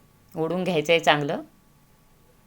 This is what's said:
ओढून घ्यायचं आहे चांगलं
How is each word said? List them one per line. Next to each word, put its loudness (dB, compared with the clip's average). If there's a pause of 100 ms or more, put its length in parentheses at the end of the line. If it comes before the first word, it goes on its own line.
(360)
ओढून -2
घ्यायचं 0
आहे 4
चांगलं 0 (1040)